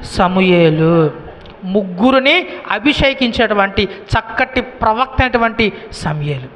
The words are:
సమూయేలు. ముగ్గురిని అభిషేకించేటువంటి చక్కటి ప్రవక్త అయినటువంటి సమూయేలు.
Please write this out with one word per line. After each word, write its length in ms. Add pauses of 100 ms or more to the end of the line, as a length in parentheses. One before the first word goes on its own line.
సమూయేలు. 1080 (520)
ముగ్గురిని 840 (240)
అభిషేకించేటువంటి 1120
చక్కటి 760
ప్రవక్త 600
అయినటువంటి 520 (180)
సమూయేలు. 640